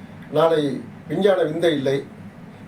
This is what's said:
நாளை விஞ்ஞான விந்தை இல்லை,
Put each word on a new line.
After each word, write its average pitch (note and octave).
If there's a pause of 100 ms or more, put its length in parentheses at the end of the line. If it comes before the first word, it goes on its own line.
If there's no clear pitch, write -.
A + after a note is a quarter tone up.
(320)
நாளை D3 (260)
விஞ்ஞான F3+
விந்தை E3
இல்லை, C3+ (640)